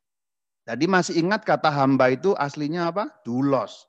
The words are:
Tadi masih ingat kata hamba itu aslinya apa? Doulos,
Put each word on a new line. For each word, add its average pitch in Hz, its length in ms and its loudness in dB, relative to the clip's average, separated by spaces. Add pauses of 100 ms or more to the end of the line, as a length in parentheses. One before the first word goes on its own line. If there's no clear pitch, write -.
(640)
Tadi 120 240 -4
masih 180 320 2
ingat 196 240 0
kata 151 320 0
hamba 135 400 4
itu 170 240 0
aslinya 160 560 -4
apa? 214 160 -6 (160)
Doulos, 123 640 -2